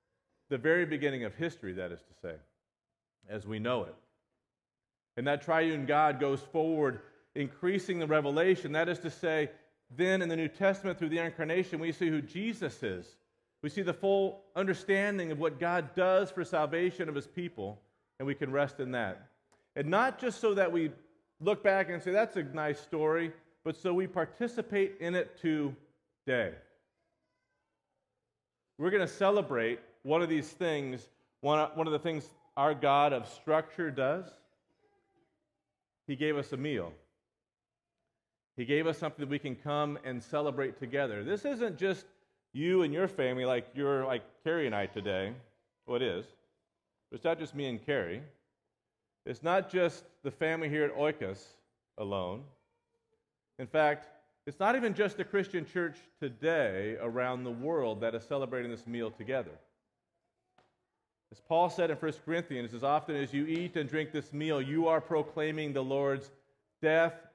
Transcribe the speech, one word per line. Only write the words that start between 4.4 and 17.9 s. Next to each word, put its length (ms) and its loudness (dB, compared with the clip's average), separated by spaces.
And 100 -2
that 160 0
triune 420 2
God 340 4
goes 220 0
forward, 640 0
increasing 640 -2
the 80 -2
revelation. 640 4
That 180 0
is 120 -2
to 100 -6
say, 400 0
then 280 4
in 60 0
the 60 0
New 120 0
Testament, 500 0
through 120 -2
the 100 0
incarnation, 600 -2
we 120 -2
see 180 0
who 100 2
Jesus 600 -6
is. 340 -6
We 80 -4
see 140 -4
the 100 0
full 500 0
understanding 760 0
of 80 -4
what 200 -2
God 340 0
does 380 4
for 120 -4
salvation 640 0
of 80 -4
his 120 -4
people, 520 -8